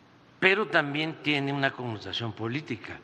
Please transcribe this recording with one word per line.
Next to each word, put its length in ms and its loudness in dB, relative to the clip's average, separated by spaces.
pero 300 4
también 560 0
tiene 300 0
una 180 2
connotación 640 -6
política 720 -6